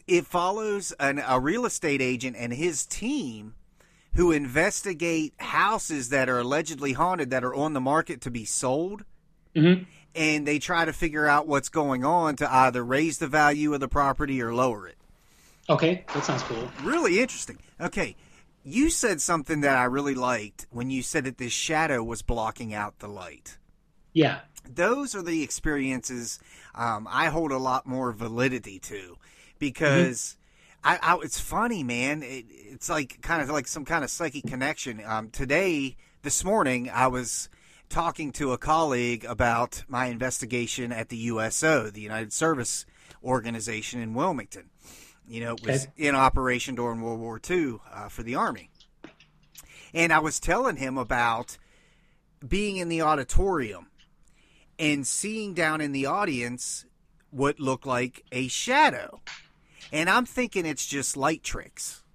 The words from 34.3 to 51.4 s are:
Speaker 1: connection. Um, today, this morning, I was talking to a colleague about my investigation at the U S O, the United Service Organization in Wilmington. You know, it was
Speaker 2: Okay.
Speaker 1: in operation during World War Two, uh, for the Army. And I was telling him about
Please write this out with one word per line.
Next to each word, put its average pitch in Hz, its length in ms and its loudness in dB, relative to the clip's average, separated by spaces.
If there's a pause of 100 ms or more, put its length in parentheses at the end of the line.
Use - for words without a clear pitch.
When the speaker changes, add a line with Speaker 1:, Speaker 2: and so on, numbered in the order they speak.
Speaker 1:
connection. 131 580 -4
Um, 110 260 -4
today, 143 680 0 (240)
this - 240 -2
morning, 135 480 2
I 127 140 4
was 127 420 -4 (400)
talking 165 440 -2
to 139 200 -2
a 120 40 0
colleague 123 680 2
about 120 640 0
my 123 160 -2
investigation 120 880 -4
at 113 160 -8
the 120 80 -8
U 113 240 -2
S 110 220 -2
O, 143 260 4
the 104 100 -14
United 107 320 -6
Service 156 540 0 (360)
Organization 113 800 -2
in 113 140 -6
Wilmington. 123 560 -4 (580)
You 113 140 -10
know, 117 140 -6
it 110 100 -12
was 131 220 0
Speaker 2:
Okay. 147 200 -2
Speaker 1:
in 143 80 4
operation 131 600 4
during 117 260 -2
World 113 180 -6
War 113 200 -8
Two, 147 420 -2 (100)
uh, 104 160 -12
for 110 160 -12
the 117 120 -6
Army. 151 340 -4 (1200)
And 165 200 4
I 156 60 6
was 156 200 0
telling 208 380 0
him 131 200 -4
about 120 600 0 (880)